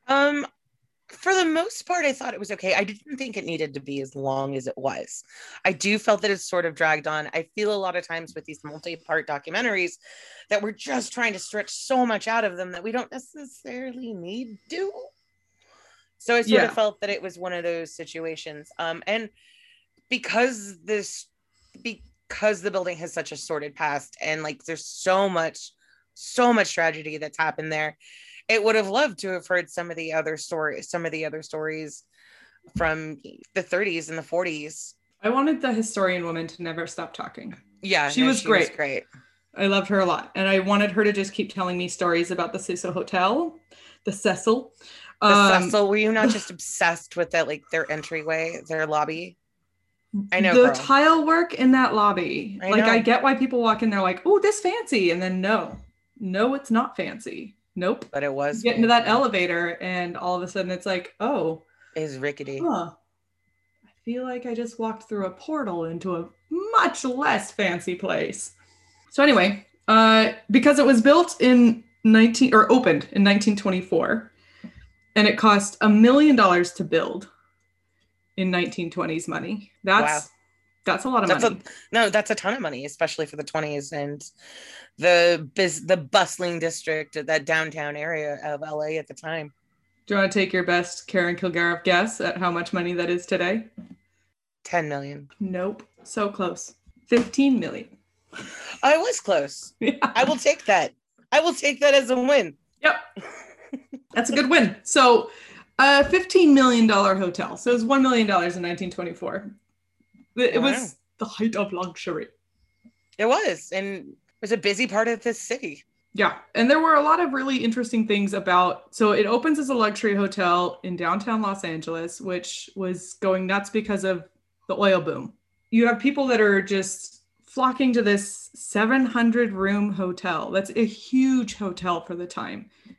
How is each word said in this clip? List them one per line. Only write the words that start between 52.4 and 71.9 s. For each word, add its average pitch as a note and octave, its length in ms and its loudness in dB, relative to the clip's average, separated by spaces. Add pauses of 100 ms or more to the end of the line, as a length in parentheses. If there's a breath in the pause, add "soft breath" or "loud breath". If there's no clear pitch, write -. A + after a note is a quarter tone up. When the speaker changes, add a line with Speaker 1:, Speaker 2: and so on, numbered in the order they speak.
Speaker 1:
I F#3 80 -4
Speaker 2:
Like, A3 140 4
I A3+ 140 4
Speaker 1:
know. A3+ 40 2
Speaker 2:
get A#3 200 2
why C4+ 120 4
people B3+ 280 -2
walk A3 200 2
in A3+ 80 2
there G3 120 0
like, F#3 240 -2
"Oh, G4 140 6
this G#4 200 2
fancy." F4+ 500 0
And F3+ 120 -2
then F#3 180 -2
no. G3 360 -2 (440)
No, G#3 340 0
it's C#4 160 -8
not A#3 260 0
fancy. - 600 -10 (200)
Nope. F#3+ 360 -4
Speaker 1:
But C#3 100 -4
it C#3+ 100 -2
was C#3+ 260 -4
Speaker 2:
You A#3+ 120 -2
get A#3 60 -2
into A3+ 120 2
that A#3 180 4
Speaker 1:
fancy. G#3 40 -2
Speaker 2:
elevator F3+ 720 0
and F3+ 360 -6
all F3+ 200 -4
of F3 60 -6
a F3+ 60 -10
sudden F#3 220 -6
it's F3+ 140 -8
like, F#3 340 -6
"Oh. F3+ 440 -2 (340 soft breath)
Speaker 1:
It's D3+ 200 -6
rickety. C#3 420 -6
Speaker 2:
Huh. G3 320 -4 (920)
I - 60 -20 (140)
feel B3 200 -6
like B3 200 -8
I A#3+ 100 -8
just A#3 240 -8
walked A3 300 -8
through G3+ 180 -4
a F#3 40 -6
portal G3 560 -6
into E3+ 300 -6
a E3+ 120 -8 (220)
much G4+ 540 0
less B3+ 460 -2
fancy F3+ 440 -4
place." - 580 -6 (580 soft breath)
So C4+ 120 2
anyway, G3+ 440 4 (220)
uh, A3 440 6 (180)
because C4+ 280 6
it C#4+ 60 6
was B3 160 8
built D#4 400 6
in A#3+ 440 6 (200)